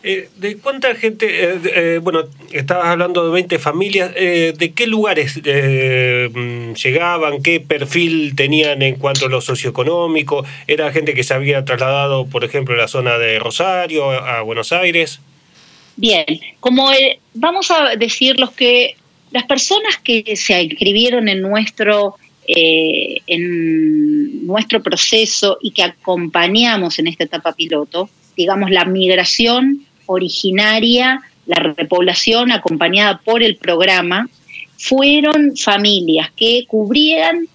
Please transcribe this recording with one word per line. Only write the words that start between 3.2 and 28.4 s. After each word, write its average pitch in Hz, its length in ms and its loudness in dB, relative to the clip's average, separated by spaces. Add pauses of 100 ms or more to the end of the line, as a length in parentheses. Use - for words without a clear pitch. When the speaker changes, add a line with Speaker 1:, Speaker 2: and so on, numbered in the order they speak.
Speaker 1:
de 165 60 0
veinte 175 300 0
familias, 185 560 -2
eh, 175 400 0
¿de 170 160 -2
qué 233 160 -2
lugares, 190 560 0
eh, 131 880 0
mm, 120 420 -8
llegaban? 151 680 -2
¿Qué 165 200 0
perfil 151 760 -2
tenían 147 480 0
en 135 140 0
cuanto 135 300 -2
a - 20 -2
lo 127 120 0
socioeconómico? 143 1040 -2 (220)
¿Era 151 240 0
gente 147 240 -2
que 127 80 0
se 131 120 -2
había 139 300 0
trasladado, 135 600 0
por 135 160 -4
ejemplo, 123 320 -2
a 120 40 2
la 113 100 2
zona 123 300 0
de 113 200 0
Rosario, 156 720 0
a, 120 280 -2
a 113 40 -4
Buenos 113 300 -4
Aires? 170 480 0 (760)
Speaker 2:
Bien, 190 300 2 (320)
como, 262 340 2
eh, 269 280 2 (140)
vamos 339 360 -2
a 294 260 4
decir 247 440 0
los 247 100 0
que, 247 460 2 (340)
las 240 140 -4
personas 381 580 -2
que 220 320 -2
se 185 280 0
inscribieron 214 680 0
en 190 120 0
nuestro, 208 760 0 (320)
eh, 160 800 0
en 160 1160 0
nuestro 214 360 -2
proceso 220 800 0
y 220 80 -4
que 190 140 -2
acompañamos 180 1120 0
en 160 80 0
esta 165 180 -4
etapa 160 280 -4
piloto, 165 580 -4 (260)
digamos, 190 340 0